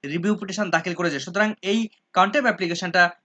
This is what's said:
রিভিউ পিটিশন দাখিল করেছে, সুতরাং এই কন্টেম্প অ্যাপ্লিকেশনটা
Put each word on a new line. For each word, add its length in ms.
রিভিউ 280
পিটিশন 340
দাখিল 240
করেছে, 260
সুতরাং 240
এই 80
কন্টেম্প 320
অ্যাপ্লিকেশনটা 540